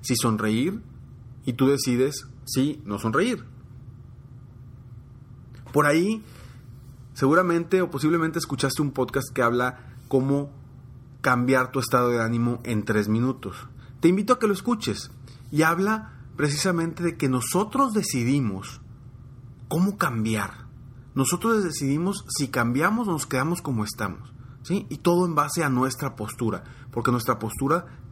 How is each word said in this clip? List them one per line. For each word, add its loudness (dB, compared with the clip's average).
si 0
sonreír 2
y 0
tú 4
decides 2
si 0
no -4
sonreír. 0
Por 4
ahí, 2
seguramente 4
o 2
posiblemente 2
escuchaste 0
un 2
podcast 0
que 2
habla 0
cómo 2
cambiar 4
tu -2
estado 4
de 2
ánimo 2
en 0
tres 2
minutos. 0
Te 6
invito 4
a 4
que 2
lo 2
escuches -2
y 4
habla 2
precisamente 0
de 0
que 2
nosotros 2
decidimos 0
cómo 2
cambiar. -2
Nosotros 2
decidimos -2
si -2
cambiamos 0
o 0
nos -2
quedamos -2
como -2
estamos, -6
¿sí? -2
Y -8
todo 4
en -2
base 0
a 2
nuestra 0
postura, -4
porque 0
nuestra 0
postura -2